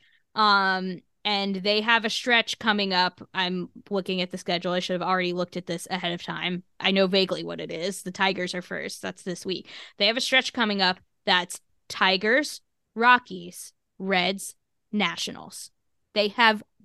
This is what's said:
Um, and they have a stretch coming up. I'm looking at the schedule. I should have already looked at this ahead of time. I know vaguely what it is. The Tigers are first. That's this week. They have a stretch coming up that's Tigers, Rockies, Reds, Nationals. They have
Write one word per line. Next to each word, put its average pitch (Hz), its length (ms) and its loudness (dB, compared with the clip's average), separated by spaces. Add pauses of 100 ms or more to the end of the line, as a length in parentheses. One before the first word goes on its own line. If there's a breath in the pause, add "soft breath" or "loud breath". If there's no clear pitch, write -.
(360)
Um, 190 640 4 (260)
and 196 300 0
they 208 260 2
have 220 240 4
a 214 40 -2
stretch - 500 0
coming 208 340 0
up. 180 400 0
I'm 180 360 -2 (200)
looking 185 320 -2
at 180 100 -6
the 185 60 -8
schedule. 175 340 -2
I 180 80 0
should 180 140 -2
have 175 140 -2
already 180 260 0
looked 175 240 -4
at 175 80 -8
this 170 260 -6
ahead 180 220 -4
of 175 100 -8
time. 175 400 -4 (160)
I 190 120 0
know 196 160 4
vaguely 180 360 0
what 170 160 -8
it 160 120 -8
is. 175 320 -6
The 185 80 -8
Tigers 190 440 -2
are 180 60 -6
first. 180 400 -10
That's 185 220 -10
this 180 220 -8
week. 185 220 -8 (300 loud breath)
They 202 100 4
have 226 80 4
a 254 60 -4
stretch - 320 2
coming 208 280 0
up 185 180 2 (260)
that's 180 340 0 (300)
Tigers, 214 720 0 (340)
Rockies, 220 800 2 (240)
Reds, 190 580 0 (380)
Nationals. - 800 -4 (420)
They 208 160 2
have 220 340 4 (220)